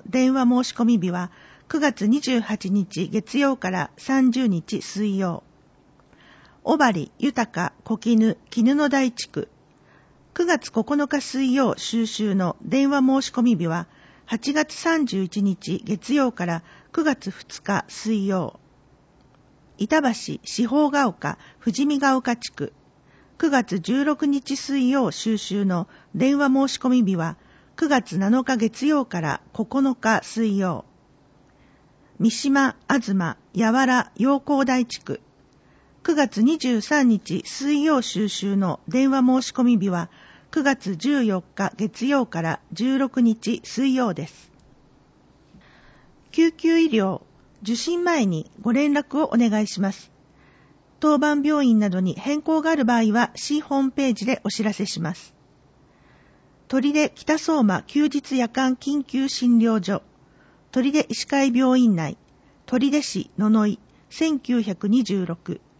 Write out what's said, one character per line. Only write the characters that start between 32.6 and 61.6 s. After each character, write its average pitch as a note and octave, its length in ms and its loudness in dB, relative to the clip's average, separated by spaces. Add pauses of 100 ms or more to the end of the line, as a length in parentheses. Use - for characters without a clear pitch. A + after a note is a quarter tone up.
東、 A3+ 260 0 (400)
八 A3 180 2
幡、 B3+ 440 2
陽 C4+ 240 2
光 C#4 260 0
台 B3+ 180 0
地 - 160 -10
区。 - 200 -10 (840)
九 D#4+ 140 0
月 B3 260 2
二 D#4 160 2
十 B3 220 0
三 C#4+ 260 2
日 G3+ 400 0
水 C#4+ 380 -2
曜 D4 180 2
収 G#3 260 -4
集 G3 280 -4
の F#3 320 -2
電 C4 220 2
話 C4+ 100 2
申 B3+ 220 4
し - 100 -10
込 B3+ 100 -2
み A#3+ 160 4
日 G3 120 -2
は、 F3 200 -4 (400)
九 D4+ 140 -2
月 G3+ 320 -2
十 C4+ 260 0
四 F#3+ 200 0
日 - 340 -6
月 A3 300 -6
曜 C4+ 200 2
か E3 160 -6
ら E3 180 -4 (120)
十 C4 260 -2
六 C4+ 220 -2
日 A3 420 0
水 C4 320 -2
曜 A#3+ 200 0
で D3+ 120 -8
す。 - 240 -20 (1800)
救 E4 180 4
急 E4 300 2
医 E4 60 4
療、 G3+ 340 0 (420)
受 A3 140 -2
診 F4 260 -4
前 E4 240 2
に D#3+ 240 -4 (120)
ご A#3+ 100 -2
連 C#4+ 200 2
絡 C#4+ 300 -2
を C#4+ 40 2
お - 100 -4
願 G#3+ 260 2
い G#3 60 -2
し - 120 -8
ま G3 120 0
す。 - 180 -20 (920)
当 D4+ 180 4
番 D4 240 2
病 D4 240 2
院 A3 120 6
な G#3 120 2
ど F3+ 100 -2
に F#3 140 0
変 D4 280 -4
更 D#4+ 200 0
が D#4+ 80 0
あ D#4+ 60 2
る C4+ 80 0
場 A3+ 200 2
合 G#3+ 80 2
は、 A#3+ 220 0
市 D4 260 -4
ホ C#4 180 -2
ー C#4 40 2
ム C4 80 0
ペ C#4 180 -2
ー A#3 60 0
ジ G3+ 120 -6
で B3+ 160 -2
お G#3+ 80 -4
知 G#3+ 140 -4
ら G#3 80 0
せ G#3 140 -6
し - 140 -8
ま D#3 140 -4
す。 - 200 -20 (1300)
取 C4+ 260 2
手 D4+ 220 2
北 D#4 240 -2
相 D#4 220 0
馬 F#3+ 220 2
休 D4 260 0
日 C#4 280 -4
夜 A#3+ 120 0
間 C4 260 0
緊 C#4+ 300 -4
急 C4+ 240 -2
診 A#3+ 300 2
療 A3 240 2
所。 F#3 200 -4 (680)
取 C4 220 0
手 D4+ 160 2
医 A3+ 60 -8
師 - 120 -8
会 C#4 280 2
病 B3+ 260 4